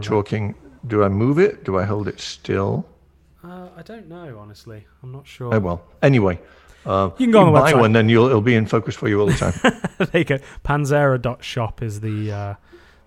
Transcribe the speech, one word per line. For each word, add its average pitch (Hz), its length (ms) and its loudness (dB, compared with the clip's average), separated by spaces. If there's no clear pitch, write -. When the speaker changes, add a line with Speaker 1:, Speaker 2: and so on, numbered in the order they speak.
Speaker 1:
back. - 20 -10
Speaker 2:
talking. 104 520 -2
Do 107 160 2
I 98 60 4
move 117 300 0
it? 202 240 0
Do 95 140 -2
I 92 80 0
hold 104 220 -4
it - 120 -10
still? - 680 -4
Speaker 1:
Uh, 180 240 -16
I 165 60 -18
don't 214 240 -20
know, 160 320 -18
honestly. 107 460 -20
I'm 127 80 -18
not 139 160 -18
sure. 120 260 -8
Speaker 2:
Oh, 110 60 2
well. 87 240 -4
Anyway, 107 380 4
uh, 98 320 0
Speaker 1:
You 254 100 -2
can 226 40 2
go 220 100 8
Speaker 2:
you 180 60 6
Speaker 1:
on 156 60 6
the 147 60 6
Speaker 2:
buy 151 140 4
Speaker 1:
website. 131 60 4
Speaker 2:
one, 110 140 4
then 113 160 4
you'll, 117 180 6
it'll 120 140 2
be 120 140 2
in 110 100 0
focus 113 300 -4
for - 120 -6
you 104 120 0
all 104 80 0
the 160 80 2
time. 92 180 -2
Speaker 1:
<laughs> 190 120 -2
There 180 80 0
you 160 60 0
go. 139 120 -2
Panzera 143 560 0
dot 123 220 -8
shop - 380 -8
is 107 200 -8
the, 107 300 -6
uh, 101 220 -8